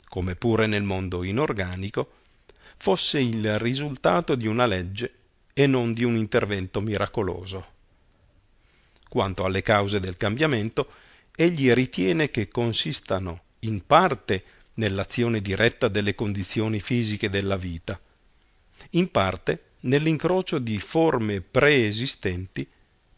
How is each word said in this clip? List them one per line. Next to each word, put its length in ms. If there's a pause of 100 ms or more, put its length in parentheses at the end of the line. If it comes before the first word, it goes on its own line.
come 280
pure 300
nel 180
mondo 380
inorganico, 880 (640)
fosse 420
il 380
risultato 800
di 100
una 180
legge 480 (400)
e 140
non 260
di 100
un 140
intervento 640
miracoloso. 840 (1400)
Quanto 380
alle 160
cause 400
del 160
cambiamento, 760 (460)
egli 340
ritiene 600
che 180
consistano 920 (180)
in 240
parte 600 (300)
nell'azione 680
diretta 460
delle 260
condizioni 640
fisiche 480
della 300
vita, 420 (880)
in 200
parte 540 (160)
nell'incrocio 800
di 200
forme 640
preesistenti, 1200 (520)